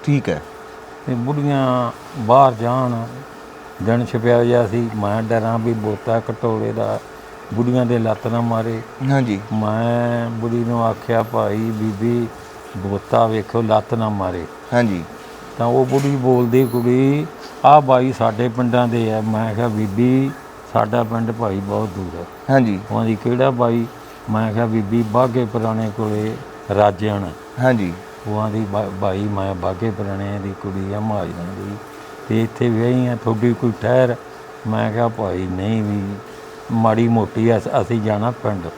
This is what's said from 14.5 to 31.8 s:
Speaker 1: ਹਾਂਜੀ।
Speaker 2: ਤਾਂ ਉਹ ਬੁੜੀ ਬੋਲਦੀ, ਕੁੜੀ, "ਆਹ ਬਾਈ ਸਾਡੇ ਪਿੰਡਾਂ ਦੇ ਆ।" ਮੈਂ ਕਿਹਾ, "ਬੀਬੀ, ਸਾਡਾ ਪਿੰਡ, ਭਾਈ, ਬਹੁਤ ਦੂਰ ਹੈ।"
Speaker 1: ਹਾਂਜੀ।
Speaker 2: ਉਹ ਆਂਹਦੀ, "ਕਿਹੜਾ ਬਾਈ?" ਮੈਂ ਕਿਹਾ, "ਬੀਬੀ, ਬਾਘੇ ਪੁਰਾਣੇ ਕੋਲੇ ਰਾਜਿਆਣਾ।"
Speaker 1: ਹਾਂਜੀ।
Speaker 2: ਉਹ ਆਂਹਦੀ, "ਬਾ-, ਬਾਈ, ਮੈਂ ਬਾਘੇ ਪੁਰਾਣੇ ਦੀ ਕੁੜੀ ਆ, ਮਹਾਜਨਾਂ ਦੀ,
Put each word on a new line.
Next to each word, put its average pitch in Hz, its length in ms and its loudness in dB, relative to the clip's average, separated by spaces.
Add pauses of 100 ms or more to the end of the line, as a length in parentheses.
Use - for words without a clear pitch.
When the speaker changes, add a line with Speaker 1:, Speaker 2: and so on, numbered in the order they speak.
Speaker 1:
ਹਾਂਜੀ। 104 300 2 (540)
Speaker 2:
ਤਾਂ 117 100 2
ਉਹ 127 180 4
ਬੁੜੀ 139 300 2
ਬੋਲਦੀ, 127 500 4
ਕੁੜੀ, 127 640 2 (380)
"ਆਹ 147 160 10
ਬਾਈ 131 300 4
ਸਾਡੇ 113 380 0
ਪਿੰਡਾਂ 123 380 2
ਦੇ 113 260 2
ਆ।" 110 80 0
ਮੈਂ 110 340 0
ਕਿਹਾ, 120 120 0
"ਬੀਬੀ, 117 640 2 (420)
ਸਾਡਾ 117 300 2
ਪਿੰਡ, 113 280 -2
ਭਾਈ, 110 280 -2
ਬਹੁਤ 101 300 -2
ਦੂਰ 90 260 -8
ਹੈ।" 87 100 -10 (240)
Speaker 1:
ਹਾਂਜੀ। 120 300 4 (120)
Speaker 2:
ਉਹ 110 60 0
ਆਂਹਦੀ, 113 180 2
"ਕਿਹੜਾ 123 360 2
ਬਾਈ?" 117 340 2 (440)
ਮੈਂ 110 240 0
ਕਿਹਾ, 117 120 2
"ਬੀਬੀ, 110 360 2
ਬਾਘੇ 120 440 2
ਪੁਰਾਣੇ 110 520 -2
ਕੋਲੇ 107 380 -2 (400)
ਰਾਜਿਆਣਾ।" 101 540 2 (300)
Speaker 1:
ਹਾਂਜੀ। 117 340 2 (340)
Speaker 2:
ਉਹ 107 120 -2
ਆਂਹਦੀ, 107 320 -2
"ਬਾ-, 101 180 -2 (120)
ਬਾਈ, 98 220 0
ਮੈਂ 98 320 -2
ਬਾਘੇ 92 340 -2
ਪੁਰਾਣੇ 101 540 -4
ਦੀ 98 180 -6
ਕੁੜੀ 98 320 -4
ਆ, 104 60 -4
ਮਹਾਜਨਾਂ 98 680 -4
ਦੀ, 101 100 -8 (540)